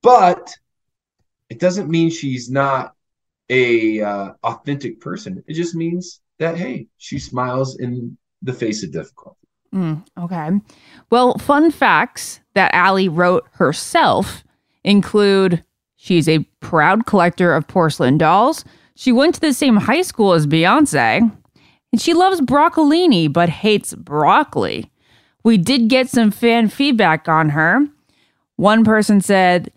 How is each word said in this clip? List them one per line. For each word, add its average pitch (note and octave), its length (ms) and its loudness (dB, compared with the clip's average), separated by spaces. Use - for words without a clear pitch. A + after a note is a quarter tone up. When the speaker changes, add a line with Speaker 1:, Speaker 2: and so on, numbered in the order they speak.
Speaker 1:
but G#3 520 4
it A#2+ 100 -18
doesn't F3+ 320 -2
mean E3 200 2
she's B2+ 400 -8
not C3+ 440 -4
a, A#2 520 0
uh, G2+ 300 -6
authentic B2+ 560 -8
person. G#2 480 -12
It D#3 60 -10
just E3+ 200 -6
means E3+ 460 -8
that, E3 180 -4
hey, F#3+ 300 -10
she - 200 -12
smiles B2+ 600 -6
in B2 380 -10
the B2+ 100 -8
face G#2+ 320 -6
of E2+ 80 -14
difficulty. - 460 -14
Speaker 2:
Mm, E3 300 -6
okay. E3+ 300 -8
Well, B3 280 2
fun D4 320 2
facts G#3 680 -2
that F#3+ 200 2
Allie F#3+ 340 2
wrote F3+ 440 0
herself F3 920 -2
include G3 800 2
she's D#3+ 320 0
a D#3+ 120 2
proud F3 460 0
collector F3 480 2
of D3 140 -2
porcelain D#3 500 0
dolls. G3+ 460 0
She - 160 -2
went C#4 240 2
to - 40 -12
the D4+ 140 0
same B3+ 220 2
high B3 260 0
school G3+ 320 0
as D3+ 120 2
Beyonce. D#3+ 720 2
And A#3 80 0
she E4 120 0
loves F4+ 300 2
broccolini, C#4+ 920 2
but E3+ 160 2
hates G#3 460 -2
broccoli. D3 960 -2
We A3+ 160 4
did A#3 300 0
get B3+ 220 2
some A3+ 200 2
fan A#3 380 0
feedback G#3+ 600 0
on D#3 220 2
her. E3+ 360 0
One G#3+ 280 2
person G#3+ 380 2
said F3+ 540 2